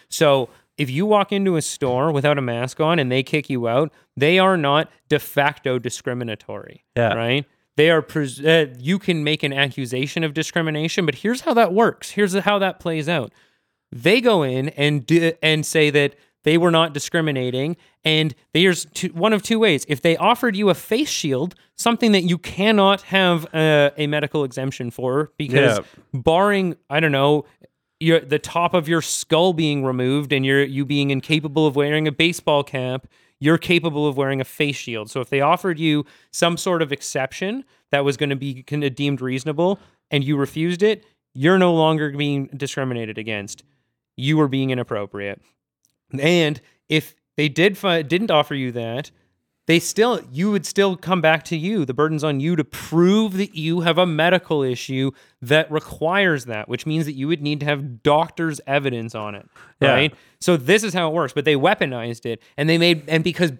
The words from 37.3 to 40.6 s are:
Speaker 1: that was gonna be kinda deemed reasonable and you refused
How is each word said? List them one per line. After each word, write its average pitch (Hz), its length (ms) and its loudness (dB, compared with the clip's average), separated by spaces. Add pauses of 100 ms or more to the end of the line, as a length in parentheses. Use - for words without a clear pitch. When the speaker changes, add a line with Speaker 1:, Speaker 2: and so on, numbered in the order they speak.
Speaker 1:
that 143 120 0
was 139 120 0
gonna 143 200 -2
be 131 280 -10
kinda 147 260 -4
deemed 143 300 -4
reasonable 143 580 -2 (320)
and 147 140 2
you 147 120 0
refused 160 460 -2